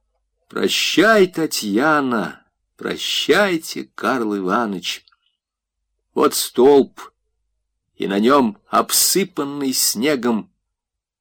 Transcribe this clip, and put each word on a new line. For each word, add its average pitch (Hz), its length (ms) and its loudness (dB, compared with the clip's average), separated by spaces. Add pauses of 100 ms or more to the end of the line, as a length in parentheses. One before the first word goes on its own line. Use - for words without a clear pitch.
(500)
«Прощай, 190 800 2
Татьяна, 123 1160 -2 (320)
прощайте, - 1160 -2
Карл 110 420 -4
Иваныч». 98 680 -4 (1080)
Вот 135 200 2
столб, - 760 2 (840)
и 92 120 -8
на 98 120 -2
нем, 120 380 2 (100)
обсыпанный 143 1040 -2
снегом, 120 760 -2 (680)